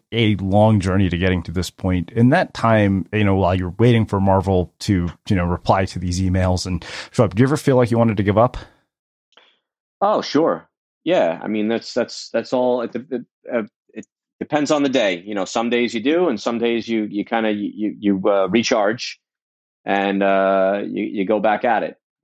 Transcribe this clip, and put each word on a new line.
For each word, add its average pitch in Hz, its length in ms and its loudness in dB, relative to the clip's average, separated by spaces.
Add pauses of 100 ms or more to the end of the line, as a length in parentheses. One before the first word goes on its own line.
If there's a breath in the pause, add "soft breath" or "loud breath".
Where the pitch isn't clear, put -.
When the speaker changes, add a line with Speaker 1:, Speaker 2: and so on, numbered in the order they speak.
(120)
Speaker 1:
a 107 240 2
long 104 440 4
journey 95 280 2
to 85 100 -2
getting 90 260 0
to 87 80 -10
this 87 180 -2
point. 90 420 -2
In 117 180 4
that 175 240 0
time, 101 580 2
you 107 120 0
know, 98 120 2
while 92 180 2
you're 90 240 -4
waiting 117 280 4
for 101 140 0
Marvel 95 600 2
to, 87 300 0 (180)
you 104 80 2
know, 87 80 0
reply 95 420 0
to - 120 -8
these 90 220 -4
emails 92 460 0
and 90 180 -6 (260 loud breath)
show - 140 2
up, 90 100 -2
do 104 60 2
you 131 60 4
ever 147 100 2
feel 139 200 2
like 123 140 4
you 117 80 0
wanted 113 200 2
to 107 40 2
give 98 160 2
up? 123 180 4 (1400 soft breath)
Speaker 2:
Oh, 104 220 0
sure. 135 460 0 (360)
Yeah. 117 380 2
I - 60 -8
mean, 107 200 -2
that's, 113 260 -4
that's, - 360 -6
that's 117 220 -4
all. 123 300 0
It, 113 120 -8
it, 123 280 -8 (300)
uh, 117 100 -2 (300)
it 107 140 -16 (320)
depends 151 320 -2
on 147 120 2
the 143 60 2
day. 101 360 0
You 107 100 -8
know, 98 100 -4
some 117 260 -4
days 120 240 0
you 113 60 -6
do, 165 280 0
and 110 120 -4
some 117 180 -4
days 117 300 -2
you, 113 160 -2
you 101 200 -6
kinda, 110 280 -2
you, 101 460 -6
you, 98 300 -2
uh, 98 200 2
recharge 110 720 -2 (640)
and, 98 380 -2
uh, 98 640 2
you, 101 200 -6
you 104 220 -4
go 107 140 0
back 107 240 0
at 110 180 0
it. - 140 -8 (280)